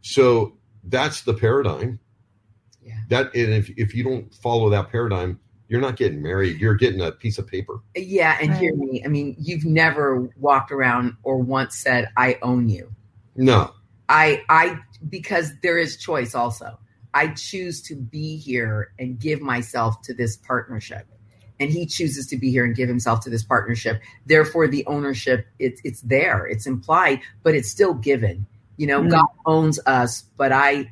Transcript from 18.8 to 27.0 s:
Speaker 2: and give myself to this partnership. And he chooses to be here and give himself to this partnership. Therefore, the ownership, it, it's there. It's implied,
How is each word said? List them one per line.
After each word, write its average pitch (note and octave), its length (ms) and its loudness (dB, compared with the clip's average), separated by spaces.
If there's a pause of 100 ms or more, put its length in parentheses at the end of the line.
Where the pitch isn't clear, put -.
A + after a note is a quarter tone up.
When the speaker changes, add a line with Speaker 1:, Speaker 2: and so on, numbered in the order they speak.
Speaker 2:
and B2+ 200 -8
give D3+ 220 -2
myself A#2+ 640 -4
to B2+ 100 -14
this A#2 240 -4
partnership. - 680 -8 (520)
And C#3 120 -2
he E3+ 160 -2
chooses C#3+ 400 -4
to C#3+ 100 -8
be B2+ 140 -2
here B2 160 2
and A#2 100 -2
give B2 120 -2
himself A#2 320 0
to B2+ 100 -12
this A2+ 120 -2
partnership. A2+ 600 -2 (240)
Therefore, D#3 420 4
the C3+ 180 -2
ownership, C#3 600 -2 (120)
it, B2 260 -4
it's - 180 -8
there. B2+ 440 2
It's A2 200 -6
implied, C#3 540 0 (220)